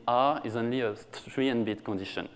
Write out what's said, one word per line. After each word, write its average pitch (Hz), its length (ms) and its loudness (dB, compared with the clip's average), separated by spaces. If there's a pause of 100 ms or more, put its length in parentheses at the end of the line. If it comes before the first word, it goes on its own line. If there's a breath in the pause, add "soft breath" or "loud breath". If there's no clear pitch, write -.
R 135 360 4
is 113 120 -4
only 120 260 0
a 104 140 0
three - 540 -2
n 117 140 2
bit 104 200 -2
condition, 95 520 -4